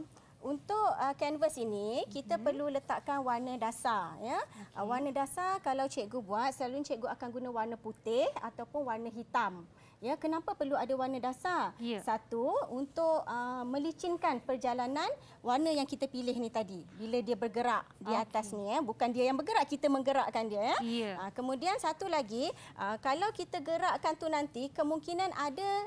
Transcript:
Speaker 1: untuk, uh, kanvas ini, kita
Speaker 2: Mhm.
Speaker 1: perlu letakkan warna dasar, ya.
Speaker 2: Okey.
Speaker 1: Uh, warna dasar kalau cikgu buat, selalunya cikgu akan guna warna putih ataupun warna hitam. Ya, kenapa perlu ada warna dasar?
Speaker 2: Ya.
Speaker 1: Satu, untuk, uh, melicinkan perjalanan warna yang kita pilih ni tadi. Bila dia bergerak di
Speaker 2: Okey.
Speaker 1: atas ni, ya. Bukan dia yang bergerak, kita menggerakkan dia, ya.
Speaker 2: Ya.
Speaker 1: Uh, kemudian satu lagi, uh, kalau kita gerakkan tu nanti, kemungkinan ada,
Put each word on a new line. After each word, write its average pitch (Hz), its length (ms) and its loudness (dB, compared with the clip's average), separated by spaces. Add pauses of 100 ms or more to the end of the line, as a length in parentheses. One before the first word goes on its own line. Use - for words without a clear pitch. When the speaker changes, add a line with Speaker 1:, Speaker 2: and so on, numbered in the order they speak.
(440)
Speaker 1:
untuk, 285 300 -2 (160)
uh, 277 240 0
kanvas 302 400 2
ini, 220 540 -2
kita 233 260 -4
Speaker 2:
Mhm. 220 80 -2
Speaker 1:
perlu 294 240 2
letakkan 277 560 -2
warna 254 320 0
dasar, 220 640 0
ya. 294 240 -2
Speaker 2:
Okey. 208 320 -12
Speaker 1:
Uh, 196 100 -2
warna 254 280 0
dasar 359 500 0
kalau 269 240 2
cikgu 240 320 -4
buat, 220 320 0
selalunya 262 380 -4
cikgu 247 200 -2
akan 247 220 -6
guna 247 180 -6
warna 233 280 -2
putih 226 500 0 (100)
ataupun 233 460 -6
warna 226 260 -2
hitam. 208 540 -2 (360)
Ya, 269 200 -2
kenapa 320 320 -2
perlu 285 240 0
ada 247 180 0
warna 262 240 0
dasar? 262 640 -2
Speaker 2:
Ya. 233 240 -2
Speaker 1:
Satu, 233 480 0 (160)
untuk, 302 560 2
uh, 247 400 -4
melicinkan 294 800 0
perjalanan 254 640 0 (320)
warna 285 320 2
yang 285 160 2
kita 269 240 -4
pilih 247 240 -2
ni 233 160 -2
tadi. 190 320 -4 (100)
Bila 226 300 0
dia 226 160 0
bergerak 233 480 0 (100)
di 196 140 -6
Speaker 2:
Okey. 220 80 4
Speaker 1:
atas 214 320 0
ni, 202 160 -4
ya. 254 160 2
Bukan 233 260 2
dia 247 220 4
yang 269 80 2
bergerak, 320 260 2
kita 285 220 0
menggerakkan 262 640 4
dia, 214 240 2
ya. - 80 4
Speaker 2:
Ya. 226 340 0
Speaker 1:
Uh, 190 140 -4
kemudian 262 480 0
satu 359 320 0
lagi, 269 400 2 (240)
uh, 208 240 -2
kalau 302 320 2
kita 359 320 -6
gerakkan 330 560 2
tu 349 80 -4
nanti, 285 480 0
kemungkinan 339 560 0
ada, 294 400 -2 (160)